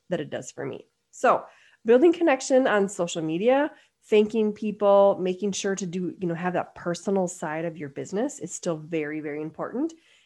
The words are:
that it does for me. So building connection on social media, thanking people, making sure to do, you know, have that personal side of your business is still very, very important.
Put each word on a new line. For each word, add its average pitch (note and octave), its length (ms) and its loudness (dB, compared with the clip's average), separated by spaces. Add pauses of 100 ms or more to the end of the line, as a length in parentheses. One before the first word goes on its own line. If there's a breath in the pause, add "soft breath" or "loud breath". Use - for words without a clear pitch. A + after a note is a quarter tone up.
(100)
that E3+ 100 -4
it C#3+ 100 -10
does - 200 -10
for - 160 -10
me. - 220 -12 (240)
So G#3 320 2 (400 loud breath)
building B3+ 280 6
connection C4 540 2
on G3+ 220 2
social F3 340 -6
media, A#3+ 480 2 (360 soft breath)
thanking G#3+ 460 2
people, G3+ 680 4
making F#3 320 -2
sure G3 240 -4
to F#3+ 100 -6
do, F3 320 -6
you F#3 80 -4
know, E3+ 80 -2
have F3+ 200 -4
that - 200 -4
personal F#3 540 -2
side E3 360 -8
of E3 140 -8
your D3 120 -10
business F#3+ 500 -6
is E3+ 120 -10
still E3 240 -6
very, D3+ 440 -6
very D3+ 220 -8
important. G3+ 520 -6 (320 soft breath)